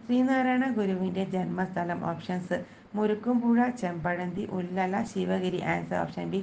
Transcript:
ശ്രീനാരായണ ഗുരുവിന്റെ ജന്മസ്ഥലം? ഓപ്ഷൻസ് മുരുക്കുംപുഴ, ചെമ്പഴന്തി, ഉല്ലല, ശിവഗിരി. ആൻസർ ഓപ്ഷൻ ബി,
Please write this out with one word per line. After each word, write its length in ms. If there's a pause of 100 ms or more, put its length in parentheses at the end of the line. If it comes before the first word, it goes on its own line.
ശ്രീനാരായണ 680
ഗുരുവിന്റെ 540
ജന്മസ്ഥലം? 760 (100)
ഓപ്ഷൻസ് 460 (380)
മുരുക്കുംപുഴ, 680 (100)
ചെമ്പഴന്തി, 800
ഉല്ലല, 520
ശിവഗിരി. 600
ആൻസർ 380
ഓപ്ഷൻ 300
ബി, 120